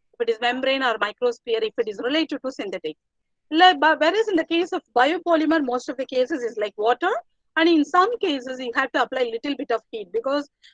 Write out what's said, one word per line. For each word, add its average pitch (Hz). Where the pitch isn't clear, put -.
If -
it 233
is 220
membrane 262
or 226
microsphere, 220
if 214
it 220
is 202
related 294
to 262
synthetic. 185
Like, 339
but 294
whereas 370
in 392
the 320
case 339
of 359
biopolymer, 311
most 247
of 247
the 262
cases 254
is 240
like 208
water. 240
And 330
in 320
some 381
cases, 262
you 247
have 269
to 285
apply 247
little 269
bit 285
of 226
heat 208
because 277